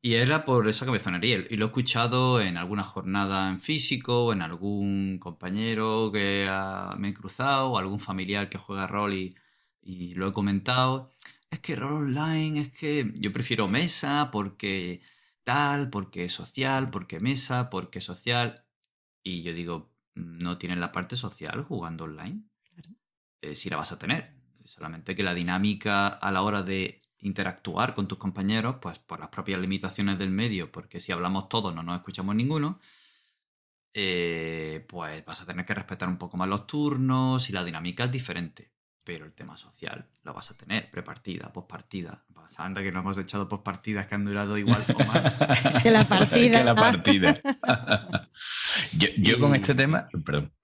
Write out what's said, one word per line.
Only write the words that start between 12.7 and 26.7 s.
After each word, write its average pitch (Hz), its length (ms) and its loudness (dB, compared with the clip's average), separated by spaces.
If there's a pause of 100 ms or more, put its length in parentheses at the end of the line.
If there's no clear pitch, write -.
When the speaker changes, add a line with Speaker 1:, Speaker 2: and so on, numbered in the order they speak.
Speaker 1:
que 147 460 -2
yo 101 140 -2
prefiero 110 360 0
mesa 143 600 2
porque 98 720 -4 (420)
tal, 139 460 0
porque 92 380 -4
social, 131 640 -2
porque 87 300 -8
mesa, 123 500 0
porque 92 300 -6
social". 117 640 -2 (580)
Y 90 200 -6
yo 87 100 -6
digo, 85 400 -6 (220)
"No 87 440 -6
tienes 87 200 -4
la 87 140 -4
parte 92 240 -6
social 110 480 -8
jugando 82 400 -8
online. 113 380 -10 (300)
Speaker 2:
Claro. 175 180 -20 (520)
Speaker 1:
Eh, 73 140 -10
sí - 140 -8
la 80 60 -2
vas 78 160 -4
a 85 60 -12
tener, 135 360 -4 (300)
solamente 82 520 -10
que 101 80 -2
la 90 100 0
dinámica 101 760 2
a 98 240 -4
la 95 100 2
hora 101 200 0
de 95 400 -4 (180)